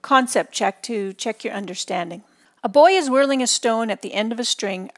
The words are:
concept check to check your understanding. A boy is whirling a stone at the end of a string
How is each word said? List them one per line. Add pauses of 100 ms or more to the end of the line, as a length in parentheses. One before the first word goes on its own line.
concept
check
to
check
your
understanding. (400)
A
boy
is
whirling
a
stone
at
the
end
of
a
string